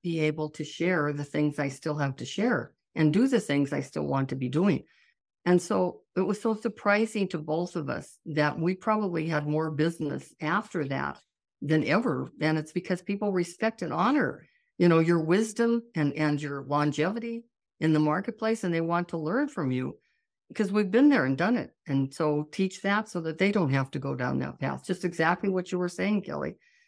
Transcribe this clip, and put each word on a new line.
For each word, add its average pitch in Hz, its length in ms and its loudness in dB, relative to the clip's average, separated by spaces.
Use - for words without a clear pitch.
be 165 180 -2
able 156 300 0
to 156 140 -10
share 156 480 0
the 143 120 -6
things 151 340 0
I 143 100 -2
still 147 280 -6
have 139 200 -2
to - 80 -10
share 202 480 -2
and 156 180 4
do 233 160 4
the 240 120 4
things 143 320 0
I 143 80 -2
still 147 260 -6
want 135 240 0
to 139 60 -4
be 127 120 -2
doing. 156 360 2
And 180 140 6
so 185 400 -2
it 180 40 2
was 190 200 -2
so 220 140 0
surprising 214 760 0
to 165 100 -4
both 160 380 -4
of 147 120 -4
us - 380 -8
that 147 320 0
we 170 160 0
probably 185 520 -2
had 151 200 0
more 156 240 0
business 151 680 -2
after 165 480 -2
that 139 300 -4
than 151 220 2
ever. 139 460 -2
And 156 180 2
it's 151 140 -6
because 175 280 -4
people 202 320 -4
respect 185 480 -2
and 165 120 -4
honor, 202 540 0
you 175 120 4
know, 165 100 6
your 165 220 4
wisdom 226 600 2
and, 147 180 0
and 151 300 0
your 139 220 -8
longevity 160 800 -2
in 160 140 2
the 151 60 4
marketplace, 208 640 0
and 175 100 0
they 165 80 0
want 170 260 -2
to - 80 -6
learn 185 320 -2
from 147 220 -4
you 127 260 -4
because 196 240 -2
we've 208 180 2
been 254 180 6
there 233 160 6
and 131 140 2
done 208 180 2
it. - 140 -4
And 135 260 0
so 151 400 0
teach 190 300 -2
that 208 260 0
so 175 140 -6
that 160 160 -6
they 196 120 4
don't 180 220 2
have 135 200 0
to 147 60 -6
go 139 160 -4
down 131 260 -2
that 135 180 -6
path. 135 280 -4
Just 180 200 -4
exactly 170 420 0
what 185 240 -2
you 185 60 -2
were 180 100 0
saying, 196 340 -2
Kelly. - 340 -6